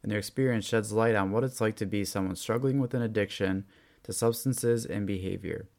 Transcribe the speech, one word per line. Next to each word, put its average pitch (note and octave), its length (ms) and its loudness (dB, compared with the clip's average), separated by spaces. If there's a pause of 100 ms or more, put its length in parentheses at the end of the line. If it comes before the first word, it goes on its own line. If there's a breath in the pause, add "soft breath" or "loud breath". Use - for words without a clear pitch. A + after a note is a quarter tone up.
and G#2+ 80 -4
their G#2 80 0
experience A#2 460 0
sheds G#2+ 260 0
light A2+ 240 4
on G2 160 2
what A2+ 140 2
it's C3 160 -6
like G#2+ 160 2
to G#2 100 -4
be G2+ 180 -2
someone F#2 300 -2
struggling C3 460 0
with B2+ 140 -2
an A#2+ 80 0
addiction G2+ 640 0 (360 soft breath)
to A2 100 -10
substances A#2 720 2
and G2+ 220 -4
behavior. F#2 640 -4 (100)